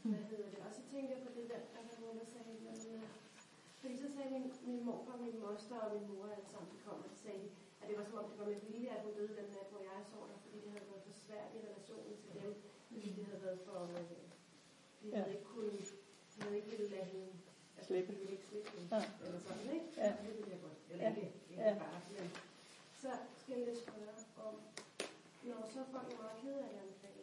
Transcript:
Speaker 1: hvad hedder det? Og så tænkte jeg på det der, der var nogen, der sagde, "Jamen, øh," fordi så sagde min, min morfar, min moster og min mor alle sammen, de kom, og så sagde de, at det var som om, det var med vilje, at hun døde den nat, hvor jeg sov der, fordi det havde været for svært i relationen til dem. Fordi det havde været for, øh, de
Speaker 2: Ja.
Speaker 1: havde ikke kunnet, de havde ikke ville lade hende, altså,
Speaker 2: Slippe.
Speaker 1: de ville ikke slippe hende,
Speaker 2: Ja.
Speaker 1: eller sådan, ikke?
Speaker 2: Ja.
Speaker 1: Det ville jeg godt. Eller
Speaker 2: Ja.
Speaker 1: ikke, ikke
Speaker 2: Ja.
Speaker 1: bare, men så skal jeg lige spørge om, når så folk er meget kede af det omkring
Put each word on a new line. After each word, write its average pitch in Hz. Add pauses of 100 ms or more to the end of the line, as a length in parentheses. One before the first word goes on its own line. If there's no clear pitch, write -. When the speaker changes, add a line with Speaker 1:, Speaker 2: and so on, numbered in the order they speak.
(120)
Speaker 1:
hvad 208
hedder 208
det? 196
Og 220
så 254 (100)
tænkte 269
jeg 254
på 233
det 233
der, 220 (120)
der 226 (120)
var 220
nogen, 226
der 226
sagde, 233 (180)
"Jamen, 226
øh," 220 (760)
fordi 254
så 285
sagde 269
min, 254 (240)
min 240
morfar, 247 (100)
min 226
moster 208
og 214
min 202
mor 196 (100)
alle 196
sammen, 175
de 202 (100)
kom, 196
og -
så -
sagde 196
de, - (320)
at -
det 208
var 208
som 226
om, 220
det 196
var 208
med 202 (100)
vilje, 240
at 214
hun 208
døde 208
den 202 (100)
nat, 196
hvor 202
jeg 196 (120)
sov 208
der, 202
fordi 208
det 208
havde 202
været 190
for 208 (120)
svært 208
i -
relationen 208
til - (120)
dem. 208 (400)
Fordi 208 (100)
det 208
havde 185
været 185
for, 190 (160)
øh, 175 (960)
de 214
Speaker 2:
Ja. 214
Speaker 1:
havde -
ikke -
kunnet, 208 (440)
de 208
havde 208
ikke 214
ville 208
lade 185
hende, 185 (460)
altså, -
Speaker 2:
Slippe. 185
Speaker 1:
de 202
ville 196
ikke -
slippe 208
hende, 175
Speaker 2:
Ja. 208 (240)
Speaker 1:
eller 175
sådan, 214 (100)
ikke? - (160)
Speaker 2:
Ja. 208 (160)
Speaker 1:
Det 220
ville 196
jeg 170
godt. 143 (120)
Eller 175
Speaker 2:
Ja. -
Speaker 1:
ikke, 202 (180)
ikke 185
Speaker 2:
Ja. 202 (120)
Speaker 1:
bare, 175 (180)
men 180 (760)
så 262 (320)
skal 262
jeg 247
lige 233
spørge 214 (340)
om, - (960)
når 233 (140)
så 262 (140)
folk 262
er 226
meget 220
kede 277
af 214
det 202
omkring 190